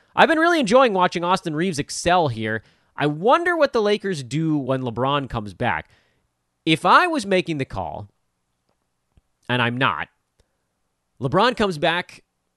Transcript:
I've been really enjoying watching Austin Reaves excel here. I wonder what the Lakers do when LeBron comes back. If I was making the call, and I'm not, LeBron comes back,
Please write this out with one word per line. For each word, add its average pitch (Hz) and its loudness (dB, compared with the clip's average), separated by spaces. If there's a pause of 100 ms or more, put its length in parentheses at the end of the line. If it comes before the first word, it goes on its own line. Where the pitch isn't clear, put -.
(160)
I've 220 6
been 311 2
really 330 2
enjoying 247 4
watching 180 0
Austin 175 -2
Reaves 165 -4
excel 170 0
here. 110 -4 (320)
I 147 -2
wonder 277 0
what 285 2
the 233 0
Lakers 196 -2
do 151 -2
when 131 -4
LeBron 127 -2
comes 104 -8
back. 87 -4 (760)
If 160 0
I 277 6
was 302 -2
making 175 0
the 135 -2
call, 87 -10 (1400)
and 123 0
I'm 120 0
not, 90 -2 (1120)
LeBron 185 2
comes 190 0
back, 165 -2 (340)